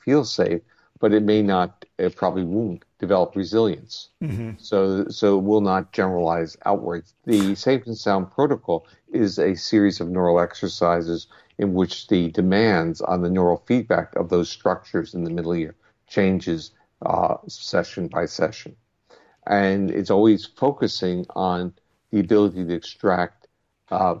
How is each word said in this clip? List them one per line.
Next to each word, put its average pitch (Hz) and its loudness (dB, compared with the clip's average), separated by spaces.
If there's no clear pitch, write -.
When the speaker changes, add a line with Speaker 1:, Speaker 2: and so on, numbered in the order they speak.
Speaker 1:
feel 139 2
safe, 98 -2
but 107 2
it 107 4
may 107 2
not, 95 0
it 90 -2
probably 92 -2
won't 90 -4
develop 92 0
resilience. 98 -2
Speaker 2:
Mm-hmm. 117 -6
Speaker 1:
So, 95 0
so 101 2
it 95 0
will 107 4
not 95 0
generalize 85 -2
outwards. 87 -4
The 101 2
Safe 131 -2
and 117 -8
Sound 98 0
protocol 131 0
is 101 0
a 87 2
series 101 2
of 85 -6
neural 87 2
exercises 85 -2
in 101 -2
which 92 -2
the 87 0
demands 92 2
on 90 -2
the 87 0
neural 87 2
feedback 110 -2
of 87 -4
those 87 2
structures - -4
in 90 -6
the 82 -4
middle 85 -4
ear 80 -6
changes, 92 -2
uh, - 0
session - -4
by 85 -2
session. - -6
And 98 0
it's 92 -2
always 104 4
focusing 95 -2
on 90 -2
the 104 2
ability 98 2
to 82 -4
extract, 90 -4
uh, 92 0